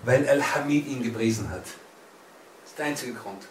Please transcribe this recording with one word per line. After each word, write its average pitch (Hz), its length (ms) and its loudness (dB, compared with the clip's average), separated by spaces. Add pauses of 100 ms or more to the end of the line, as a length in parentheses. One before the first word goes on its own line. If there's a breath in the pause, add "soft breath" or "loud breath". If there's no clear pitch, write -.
weil 135 240 4
Al-Hamid 143 600 2
ihn 131 160 -4
gepriesen 110 460 0
hat. 90 140 -8
Das - 1080 -20
ist - 60 -18
der 151 80 -4
einzige 135 280 -4
Grund. 98 380 -12